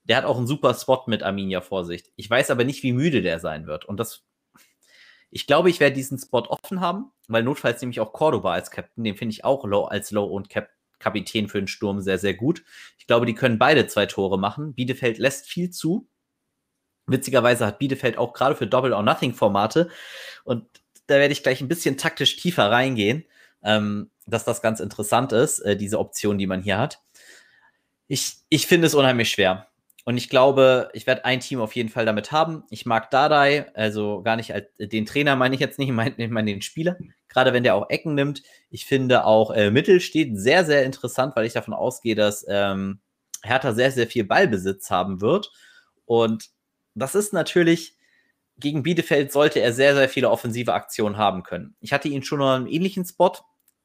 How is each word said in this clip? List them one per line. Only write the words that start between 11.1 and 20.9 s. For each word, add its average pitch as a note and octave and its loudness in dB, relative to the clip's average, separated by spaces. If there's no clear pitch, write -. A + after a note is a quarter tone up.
für G#2 -6
den G2 -4
Sturm G2+ -4
sehr, F#2+ -2
sehr G2 -2
gut. C3+ -4
Ich - -20
glaube, A#2+ 4
die A#2 -2
können A#2 0
beide B2+ 4
zwei G#2 0
Tore F#2+ -2
machen. B2+ -6
Bielefeld B2 -4
lässt - -4
viel F3 -6
zu. F3+ -4
Witzigerweise B2 2
hat G#2 -2
Bielefeld C3 -4
auch A#2 -2
gerade C#3 0
für B2+ -4
Double B2+ 0
or G#2 0
Nothing C3 0
Formate. A2 2
Und A#2+ -6